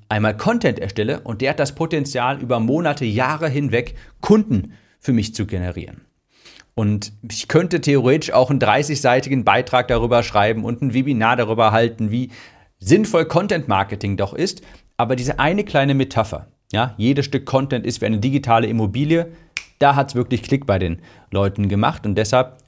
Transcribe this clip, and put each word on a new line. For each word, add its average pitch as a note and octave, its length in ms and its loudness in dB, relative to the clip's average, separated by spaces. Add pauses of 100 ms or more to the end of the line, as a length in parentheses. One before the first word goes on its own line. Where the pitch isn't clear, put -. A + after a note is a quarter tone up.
(100)
einmal G#2+ 260 0
Content G#3 420 0
erstelle A2 420 -4
und A2 200 -8
der C3+ 100 0
hat C3 80 -4
das C#3+ 160 -2
Potenzial, C#3 680 -4
über A#2+ 180 0
Monate, C#3+ 460 0
Jahre C3 420 0
hinweg C3 460 -2 (260)
Kunden G3+ 520 2 (280)
für C3+ 120 -2
mich G#2+ 220 0
zu G2 120 -4
generieren.“ F2+ 560 -8 (720)
Und G#2 380 -2 (180)
ich - 180 -10
könnte E3+ 340 2
theoretisch C#3+ 500 2
auch B2+ 160 4
einen C#3 100 2
dreißigseitigen C3 840 0
Beitrag B2 440 2
darüber A#2 340 2
schreiben G#2+ 420 0
und A#2 160 -6
ein C3 140 -2
Webinar B2+ 420 2
darüber A2+ 360 2
halten, A2+ 380 2
wie B2 200 -4 (480)
sinnvoll E3 480 2
Content-Marketing G#2+ 880 -2
doch G2 160 -4
ist. - 300 -6 (340)
Aber A#2+ 180 0
diese B2 240 -4
eine F3 260 0
kleine C#3 300 2
Metapher, B2 540 -2 (240)
ja, A2 240 -2
jedes C3+ 300 0
Stück C3+ 180 -4
Content C3+ 400 0
ist - 160 -6
wie G#2 60 -2
eine A2 120 0
digitale A#2+ 500 2
Immobilie, C3+ 640 0 (500)
da C#3 140 6
hat's C#3 180 0
wirklich B2 300 -2
Klick C#3 200 -2
bei G2 140 2
den E2+ 240 -4 (300)
Leuten G2+ 360 0
gemacht G#2+ 380 0
und G2+ 80 -2
deshalb A#2 540 0